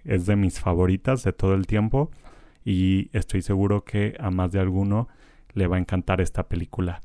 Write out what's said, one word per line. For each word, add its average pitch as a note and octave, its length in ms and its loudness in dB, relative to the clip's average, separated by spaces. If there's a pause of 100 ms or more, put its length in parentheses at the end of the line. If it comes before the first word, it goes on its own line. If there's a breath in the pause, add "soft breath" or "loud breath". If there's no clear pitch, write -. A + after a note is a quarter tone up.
es F#2 220 -2
de G#2 100 2
mis G2 240 2
favoritas F#2 640 2
de F#2+ 80 0
todo F#2+ 220 2
el F#2+ 120 0
tiempo A2 440 0 (540 loud breath)
y F#2+ 480 2
estoy G2 300 -2
seguro G2+ 420 0
que G#2 340 -2
a G2 120 -4
más F#2 220 0
de G2 80 0
alguno G2 480 0 (440 soft breath)
le F#2+ 140 0
va F2+ 100 0
a F2+ 40 0
encantar F#2 400 -2
esta - 280 -2
película. E2+ 560 -4